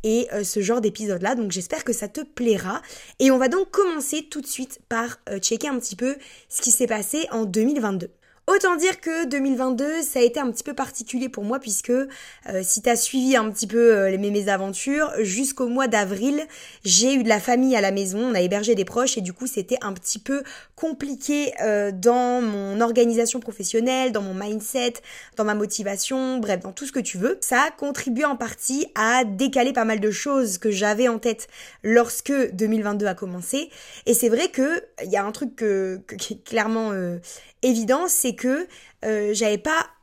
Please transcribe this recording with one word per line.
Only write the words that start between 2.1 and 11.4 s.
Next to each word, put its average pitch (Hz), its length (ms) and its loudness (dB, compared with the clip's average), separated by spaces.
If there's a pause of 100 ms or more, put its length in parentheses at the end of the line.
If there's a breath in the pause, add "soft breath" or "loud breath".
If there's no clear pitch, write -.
plaira. 220 600 -2 (380 loud breath)
Et 269 120 8
on 262 60 6
va 254 120 4
donc 370 200 0
commencer 320 640 0
tout 302 80 -8
de 277 80 -10
suite - 400 -10
par, 233 400 -4
euh, 196 120 -6
checker 226 280 -2
un 269 100 -2
petit 214 200 -8
peu 262 180 -2 (320 loud breath)
ce - 140 -6
qui 240 100 2
s'est 240 160 2
passé 226 440 -2
en 226 120 -2
deux 208 200 0
mille 277 180 2
vingt-deux. 196 300 -2 (360 soft breath)
Autant 370 280 4
dire 359 260 0
que 330 240 -2
deux 269 140 -2
mille 269 180 2
vingt-deux, 269 460 -2
ça - 160 -2
a - 20 6
été 240 180 4
un 254 120 -2
petit - 120 -8
peu 294 120 -8
particulier 254 540 -6
pour 202 140 -8